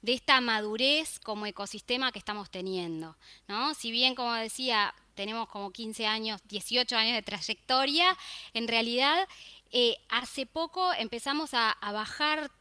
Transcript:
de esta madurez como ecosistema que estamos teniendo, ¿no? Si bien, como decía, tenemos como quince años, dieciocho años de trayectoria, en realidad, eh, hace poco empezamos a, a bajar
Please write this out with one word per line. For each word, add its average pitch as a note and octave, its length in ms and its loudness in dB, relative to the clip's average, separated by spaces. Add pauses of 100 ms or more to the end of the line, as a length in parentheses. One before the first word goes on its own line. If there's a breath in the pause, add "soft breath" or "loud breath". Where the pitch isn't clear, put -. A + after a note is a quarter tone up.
de A#3 120 2
esta C4 280 6
madurez A#3+ 760 2
como G#3 260 -6
ecosistema A3 680 -4
que G3+ 80 -10
estamos G#3 300 -8
teniendo, F3 640 -4 (320 loud breath)
¿no? A#3+ 260 -2
Si A#3 180 -6
bien, B3 240 4
como A#3+ 180 -2
decía, A3+ 600 0 (220)
tenemos G#3+ 340 -6
como G3+ 220 -10
quince A3 340 -6
años, A3 400 -2
dieciocho A#3+ 500 -2
años A3+ 200 2
de G#3+ 80 -2
trayectoria, C4+ 920 2 (380 loud breath)
en A#3 140 -2
realidad, A#3+ 600 4 (440 loud breath)
eh, A#3+ 260 4 (120)
hace B3 360 -2
poco E4+ 480 0
empezamos C#4 600 -4
a, A3+ 180 4
a G#3 200 -4
bajar D4 680 -2